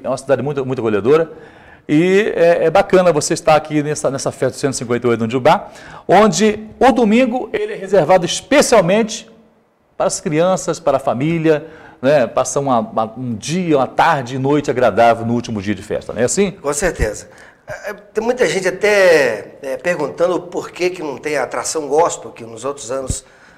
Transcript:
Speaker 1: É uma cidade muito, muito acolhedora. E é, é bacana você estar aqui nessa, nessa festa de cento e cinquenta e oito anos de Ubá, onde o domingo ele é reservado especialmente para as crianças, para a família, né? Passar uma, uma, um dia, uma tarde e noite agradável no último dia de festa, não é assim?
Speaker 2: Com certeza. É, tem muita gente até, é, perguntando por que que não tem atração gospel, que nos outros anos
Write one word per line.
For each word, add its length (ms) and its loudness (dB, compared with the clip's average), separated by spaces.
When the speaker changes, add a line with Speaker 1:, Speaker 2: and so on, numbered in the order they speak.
Speaker 1:
É 40 -8
uma 80 -4
cidade 240 -2
muito, 240 -4
muito 140 -6
acolhedora. 540 0
E 480 2
é, 300 2
é 40 2
bacana 420 4
você 220 -2
estar 220 2
aqui 260 -2
nessa, 260 -4
nessa 220 -4
festa 240 -4
de 60 -16
cento 140 -2
e 20 -8
cinquenta 300 -4
e 40 4
oito 120 0
anos 80 -2
de 60 -2
Ubá, 320 2
onde 640 2
o 140 6
domingo 600 2
ele 200 -4
é 40 -8
reservado 480 2
especialmente 1040 2
para 100 0
as 140 -4
crianças, 580 0
para 200 0
a 20 -10
família, 680 0
né? 280 2
Passar 320 -2
uma, 180 0
uma, 380 -4
um 180 -8
dia, 420 -2
uma 120 0
tarde 480 0
e 20 -4
noite 320 0
agradável 560 2
no 80 0
último 260 -4
dia 140 -4
de 80 -8
festa, 300 -8
não 100 -6
é 20 2
assim? 280 0
Speaker 2:
Com 200 -6
certeza. 560 -4
É, 260 -12
tem 300 -8
muita 240 0
gente 220 -2
até, 920 2
é, 160 -8
perguntando 640 -2
por 280 -10
que 200 -4
que 120 -10
não 160 -8
tem 200 -6
atração 500 -6
gospel, 420 0
que 140 -20
nos 200 -14
outros 280 -8
anos 320 -6